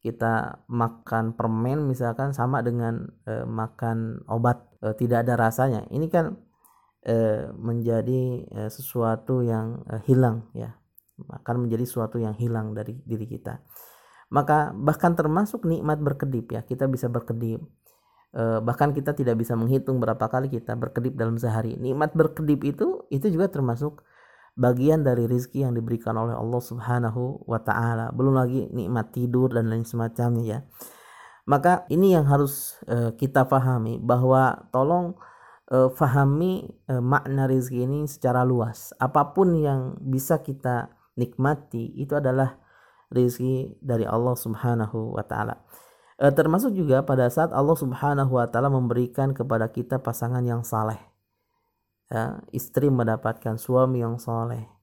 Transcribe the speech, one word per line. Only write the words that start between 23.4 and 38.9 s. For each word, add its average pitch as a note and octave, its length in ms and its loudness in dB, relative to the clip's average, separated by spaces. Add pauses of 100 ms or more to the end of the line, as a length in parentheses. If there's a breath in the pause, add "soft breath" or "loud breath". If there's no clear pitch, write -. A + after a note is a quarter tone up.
termasuk C#3+ 560 -4 (500 soft breath)
bagian B2+ 480 4
dari A#2+ 240 2
rizki B2+ 400 0
yang A#2+ 80 0
diberikan A#2 400 -2
oleh A2+ 160 -2
Allah A#2 320 -2
Subhanahu A#2+ 800 -2
wa A2+ 160 -2
taala. A#2 560 0
Belum C3 240 4
lagi B2+ 320 0
nikmat A2+ 400 -4
tidur B2+ 400 2
dan A#2 160 0
lain A2+ 160 0
semacamnya A#2 640 -2
ya. A2 120 -4 (840 loud breath)
Maka F3+ 480 4
ini F#3 240 6
yang D#3 80 6
harus, C#3+ 640 0
eh, A#2 320 0
kita C3+ 320 2
pahami B2 480 2
bahwa B2+ 720 4
tolong, E3+ 480 0 (480 loud breath)
eh, C3 240 4
fahami, C#3+ 800 2 (160)
eh, B2+ 160 -2
makna C3+ 480 2
rizki B2+ 320 0
ini C#3+ 240 -2
secara B2+ 400 0
luas. A#2 480 -2